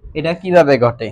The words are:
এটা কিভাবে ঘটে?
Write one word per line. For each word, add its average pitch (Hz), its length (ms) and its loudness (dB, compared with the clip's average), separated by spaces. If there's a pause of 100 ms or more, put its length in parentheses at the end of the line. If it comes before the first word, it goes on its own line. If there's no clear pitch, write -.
(180)
এটা 156 140 -4 (100)
কিভাবে 170 320 4 (100)
ঘটে? 117 280 -4